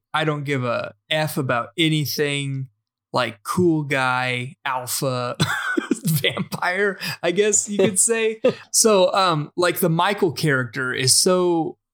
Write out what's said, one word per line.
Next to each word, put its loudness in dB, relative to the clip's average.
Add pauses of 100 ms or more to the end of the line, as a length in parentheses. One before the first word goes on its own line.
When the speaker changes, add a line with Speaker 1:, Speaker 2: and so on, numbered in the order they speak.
(140)
Speaker 1:
I 0
don't -2
give -2
a -4 (160)
F -2
about 0
anything, -2 (420)
like, -2
cool 2
guy, -2
alpha -4 (340)
<laughs> -6 (140)
vampire, -2 (260)
I 0
guess 0
you -6
could 2
say. 0 (160)
Speaker 2:
<laughs> -20
Speaker 1:
So, 4
um, 2
like, 0
the 2
Michael 2
character -2
is 2
so, 2 (160)